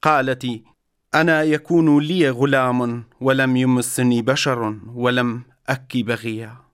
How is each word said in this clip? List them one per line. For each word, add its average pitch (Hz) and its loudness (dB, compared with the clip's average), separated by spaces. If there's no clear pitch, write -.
قالت 131 -2
أنا 160 2
يكون 151 2
لي 156 0
غلام 123 0
ولم 131 2
يمسني 123 2
بشر 120 -2
ولم 120 -2
أك 131 -6
بغيا. 113 -6